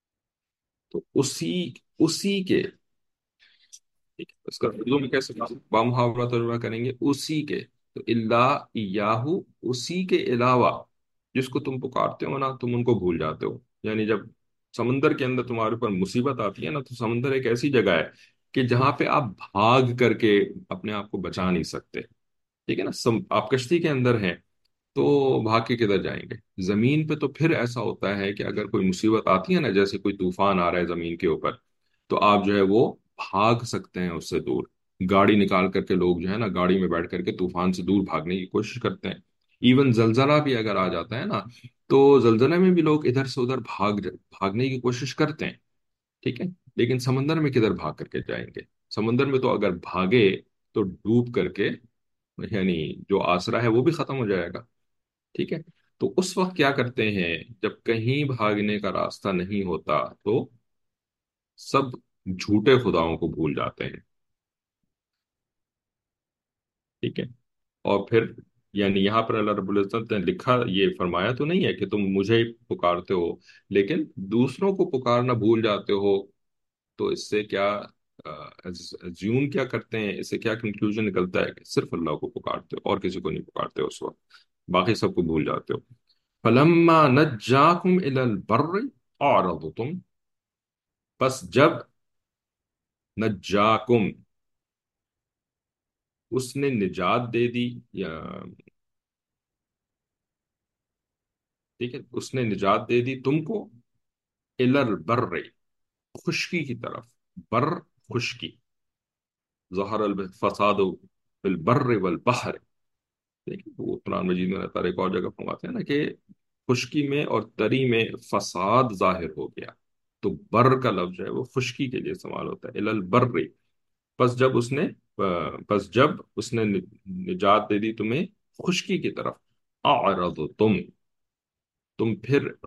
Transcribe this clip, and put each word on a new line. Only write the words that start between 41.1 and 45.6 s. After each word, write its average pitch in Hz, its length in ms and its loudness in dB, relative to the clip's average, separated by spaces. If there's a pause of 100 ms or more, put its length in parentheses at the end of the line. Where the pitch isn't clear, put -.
है 147 80 -6
ना, 120 200 -4 (440)
तो 139 320 8
जलजले 117 360 6
में 180 180 6
भी 170 60 4
लोग 151 260 4
इधर 135 200 2
से 131 140 -4
उधर 127 180 -2
भाग 104 400 -2
ज-, 90 80 -6
भागने 101 600 -4
की 131 100 -4
कोशिश 127 340 -2
करते 151 320 -2
हैं, - 140 -8 (640)